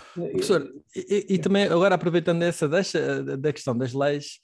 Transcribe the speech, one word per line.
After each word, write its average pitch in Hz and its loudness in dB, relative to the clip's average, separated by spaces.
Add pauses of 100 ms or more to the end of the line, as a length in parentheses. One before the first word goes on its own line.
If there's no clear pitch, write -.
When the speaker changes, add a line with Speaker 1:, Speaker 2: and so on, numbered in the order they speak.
(200)
Speaker 1:
eh, 170 -6
Speaker 2:
Professor, - 0 (200)
e, - -8
e, 196 -2
e 196 4
Speaker 1:
é. - 2
Speaker 2:
também 196 2
agora 185 4
aproveitando 170 0
essa 170 0
deixa, 180 0
eh, 139 -2
da 147 0
questão 131 -4
das 123 -2
leis, 143 -2